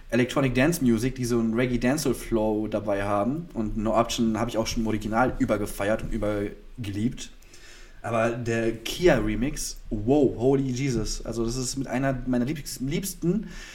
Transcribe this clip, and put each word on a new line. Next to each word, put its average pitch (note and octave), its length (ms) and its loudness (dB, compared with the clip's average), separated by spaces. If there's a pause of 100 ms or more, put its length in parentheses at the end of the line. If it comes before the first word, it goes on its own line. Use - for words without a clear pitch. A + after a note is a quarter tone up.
Electronic B2 460 2
Dance C#3+ 280 4
Music, A#2 320 2
die B2+ 80 -6
so A#2+ 160 2
einen A2+ 140 2
Reggae B2 240 2
Dancehall B2 360 2
Flow G#2+ 540 0
dabei G#2 360 -2
haben. G#2 500 0
Und A2 240 -4
No G#2+ 200 0
Option A2+ 400 2
habe A#2 120 0
ich G#2+ 80 -6
auch A2 100 0
schon A#2 160 -2
im A2 40 -2
Original A2 520 2
übergefeiert G#2+ 640 0
und - 80 -4
übergeliebt. G#2 1160 -4 (720)
Aber A2+ 300 2
der A2+ 420 0
Kia E3+ 420 2
Remix, A2 600 -2 (120)
wow, A#2 480 4
holy C#3 340 4
Jesus. A#2+ 540 -2
Also A2+ 200 -2
das A#2 100 -2
ist B2+ 220 -4
mit C3+ 100 -4
einer C3 380 0
meiner B2 200 2
liebs-, D3 360 -6
liebsten F3 680 -2 (280)